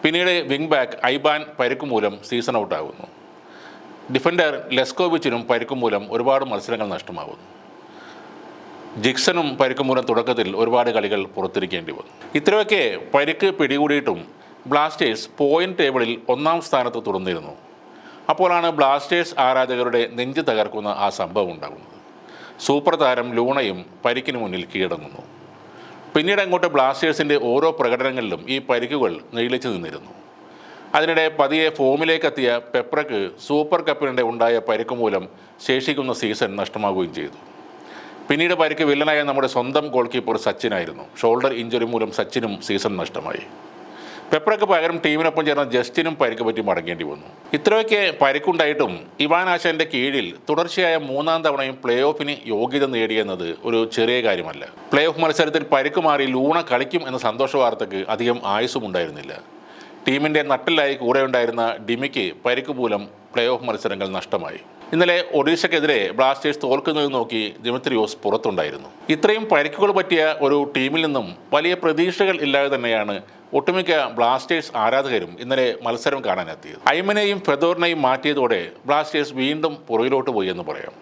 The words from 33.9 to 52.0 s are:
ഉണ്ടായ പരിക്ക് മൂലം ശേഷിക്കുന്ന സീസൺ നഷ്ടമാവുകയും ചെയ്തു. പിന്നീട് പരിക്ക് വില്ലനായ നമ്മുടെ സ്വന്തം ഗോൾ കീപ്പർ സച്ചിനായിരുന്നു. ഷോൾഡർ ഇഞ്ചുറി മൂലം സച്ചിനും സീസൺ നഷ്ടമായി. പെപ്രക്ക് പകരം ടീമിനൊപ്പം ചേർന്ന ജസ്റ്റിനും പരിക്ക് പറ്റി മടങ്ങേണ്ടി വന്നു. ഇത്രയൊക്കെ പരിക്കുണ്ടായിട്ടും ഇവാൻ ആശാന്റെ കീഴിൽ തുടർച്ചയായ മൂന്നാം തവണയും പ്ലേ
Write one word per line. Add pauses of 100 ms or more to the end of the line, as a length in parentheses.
ഉണ്ടായ (100)
പരിക്ക്
മൂലം (420)
ശേഷിക്കുന്ന
സീസൺ
നഷ്ടമാവുകയും
ചെയ്തു. (920)
പിന്നീട്
പരിക്ക്
വില്ലനായ
നമ്മുടെ
സ്വന്തം (100)
ഗോൾ
കീപ്പർ (100)
സച്ചിനായിരുന്നു. (160)
ഷോൾഡർ
ഇഞ്ചുറി
മൂലം
സച്ചിനും (140)
സീസൺ
നഷ്ടമായി. (880)
പെപ്രക്ക്
പകരം
ടീമിനൊപ്പം
ചേർന്ന (120)
ജസ്റ്റിനും
പരിക്ക്
പറ്റി
മടങ്ങേണ്ടി
വന്നു. (280)
ഇത്രയൊക്കെ (220)
പരിക്കുണ്ടായിട്ടും (320)
ഇവാൻ
ആശാന്റെ
കീഴിൽ (220)
തുടർച്ചയായ (140)
മൂന്നാം
തവണയും
പ്ലേ (120)